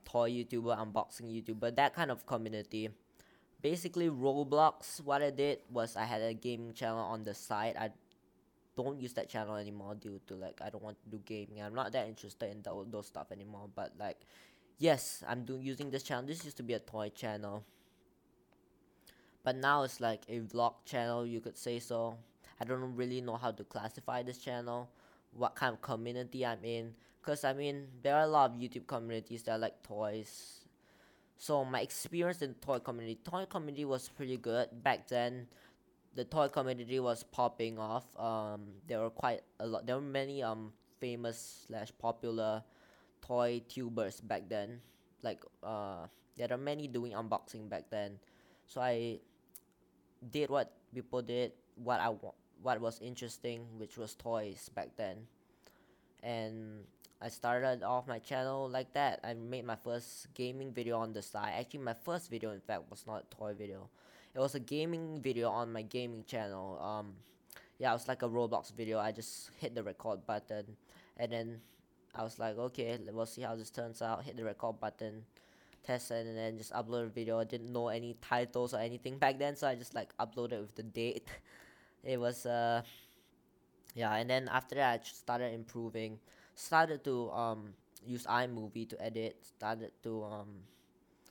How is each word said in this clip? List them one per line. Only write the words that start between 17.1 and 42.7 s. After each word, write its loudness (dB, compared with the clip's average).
but 4
now 8
it's, 0
like, 4
a -2
vlog 4
channel, 2
you -2
could -8
say -2
so. 0
I -2
don't -2
really 0
know -2
how 2
to -6
classify -4
this -6
channel, -2
what 0
kind 2
of -12
community -2
I'm -2
in, -4
'cause, 0
I 4
mean, -2
there 6
are 10
a 8
lot 10
of -6
YouTube -4
communities -4
that 2
like -2
toys. -4
So 2
my 0
experience 0
in -2
the -18
toy 2
community, -4
toy -4
community -4
was 0
pretty -4
good. 0
Back 2
then, 2
the 0
toy 4
community 0
was 2
popping 2
off. -2
Um, -2
there 2
were 2
quite 0
a -2
lot, 0
there 2
were 0
many, 0
um, -2
famous -4
slash -6
popular 0